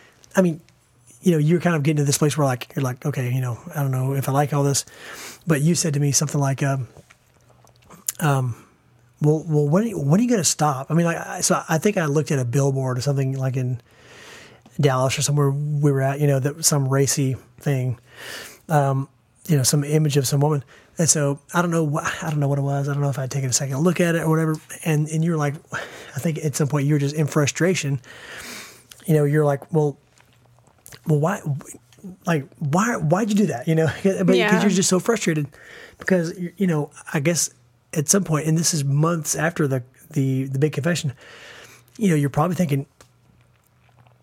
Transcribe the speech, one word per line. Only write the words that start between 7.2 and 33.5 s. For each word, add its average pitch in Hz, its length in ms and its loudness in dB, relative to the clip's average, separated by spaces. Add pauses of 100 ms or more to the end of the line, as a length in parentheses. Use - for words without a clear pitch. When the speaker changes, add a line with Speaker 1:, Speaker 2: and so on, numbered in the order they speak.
Speaker 1:
um, 135 340 0 (640)
"Well, 156 260 2
well, 147 220 2
when, 202 220 2 (180)
when 175 140 6
are - 20 2
you 247 60 2
gonna 214 160 2
stop?" 139 440 0
I 151 40 -2
mean, 170 120 4
like, 165 120 0
I, 185 240 -8
so 170 260 2
I 165 120 2
think 208 180 0
I 170 80 0
looked 147 260 0
at 143 80 2
a 127 60 -2
billboard 135 520 0
or 123 40 -4
something, 135 360 0
like, 131 200 -2
in 127 240 -4 (1000)
Dallas 131 400 0
or - 20 -4
somewhere 143 300 0
we 147 400 0
were 135 100 0
at, 139 200 -2
you 147 60 4
know, 139 120 2
that 143 240 -4
some 143 240 0
racy 135 480 0 (240)
thing, 127 400 -2 (680)
um, 139 400 0 (380)
you 156 100 4
know, 131 60 2
some 143 200 2
image 151 320 0
of 139 120 2
some 143 120 0
woman. 147 240 2 (340)
And 165 120 2
so 143 300 0 (140)
I 175 80 2
don't 170 100 0
know 165 180 2
wh-, - 340 -4
I 160 60 -4
don't 151 100 -2
know 139 80 2
what 139 100 0
it 139 60 -2
was. 139 240 -2
I 147 60 -2
don't 143 100 -2
know 143 60 2
if 131 100 -4
I'd 131 120 -6
taken 135 180 -2
a 120 40 -2
second 135 260 -2
look 175 200 2
at 170 160 2
it 165 80 0
or 160 60 0
whatever. 160 260 2 (300)
And, 151 240 0
and 160 160 0
you 170 60 0
were 165 60 0
like, 147 180 -2 (180)
I - 460 -12
think 160 260 -2
at 143 100 -2
some 151 140 0
point 143 180 0
you 147 60 4
were 147 60 4
just 139 160 -2
in 156 120 0
frustration. 147 720 0 (1080)
You 165 100 2
know, 147 100 4
you're 151 200 4
like, 143 280 -2
"Well, 151 240 2 (1080)
well, 151 140 2
why, 160 220 0 (840)
like, 156 200 0 (140)
why, 180 380 0
why'd 180 320 0
you 214 60 0
do 202 120 4
that?" - 200 -6